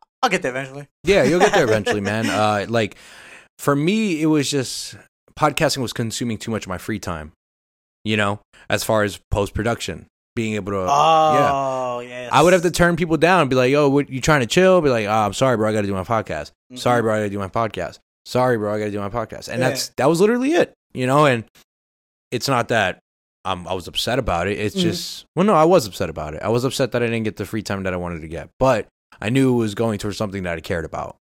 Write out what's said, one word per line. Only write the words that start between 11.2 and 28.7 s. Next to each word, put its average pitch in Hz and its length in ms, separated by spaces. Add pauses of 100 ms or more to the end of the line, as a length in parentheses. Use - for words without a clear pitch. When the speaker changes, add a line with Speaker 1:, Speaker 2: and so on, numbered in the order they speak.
Speaker 2:
yeah. 123 60 (140)
Speaker 1:
yes. 120 100
Speaker 2:
I 135 100
would 175 120
have 175 80
to 175 80
turn 170 260
people 160 220
down 170 240
and 131 80
be 131 60
like, 127 140
"Yo, 143 200
what, 139 180
you 131 120
trying 151 200
to 120 60
chill?" 185 340
Be 151 80
like, 117 180
"Oh, 101 40
I'm 107 240
sorry, 131 240
bro, 110 100
I 110 60
gotta 104 120
do 98 60
my 95 120
podcast. 95 480 (220)
Sorry, 123 260
Speaker 1:
Mm-hmm. 110 40
Speaker 2:
bro, 110 100
I 107 40
gotta 104 120
do 101 80
my 98 100
podcast. 104 500 (260)
Sorry, 127 320
bro, 104 180
I 107 40
gotta 107 120
do 101 80
my 101 120
podcast." 110 380
And - 120
Speaker 1:
Yeah. 127 80
Speaker 2:
that's, 127 300
that 123 100
was 170 140
literally 247 300
it, 339 200 (220)
you 127 120
know, 143 200
and 120 180 (840)
it's 123 180
not 123 200
that 104 300 (460)
I'm, 87 240
I 92 60
was 87 140
upset 117 300
about 92 300
it. 104 100
It's 107 160
Speaker 1:
Mm-hmm. 180 140
Speaker 2:
just, - 380 (100)
well, 180 80
no, 214 80
I 156 120
was 165 220
upset 92 220
about 76 260
it. 78 80
I 95 60
was 120 160
upset - 280
that 120 100
I 120 40
didn't 113 180
get 107 120
the 104 80
free 107 180
time 98 200
that 92 100
I 90 60
wanted 87 240
to 80 60
get, 78 200 (100)
but 127 280 (340)